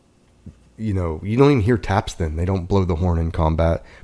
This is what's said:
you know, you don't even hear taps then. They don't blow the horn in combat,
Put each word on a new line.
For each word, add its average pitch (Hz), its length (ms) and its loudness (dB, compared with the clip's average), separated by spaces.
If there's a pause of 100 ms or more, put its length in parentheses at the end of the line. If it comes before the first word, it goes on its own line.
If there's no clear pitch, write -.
(760)
you 110 180 -4
know, 85 280 -2
you 104 140 -4
don't 139 140 6
even 131 120 2
hear 113 160 2
taps - 360 -2
then. 78 220 -4
They 85 80 -2
don't 90 220 -2
blow 98 180 2
the 87 120 0
horn 85 220 0
in 82 120 -2
combat, 80 520 0 (220)